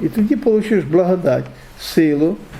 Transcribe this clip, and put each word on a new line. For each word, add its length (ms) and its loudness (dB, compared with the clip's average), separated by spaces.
І 60 -2
тоді 260 0
получиш 480 0
благодать, 640 0
силу, 540 2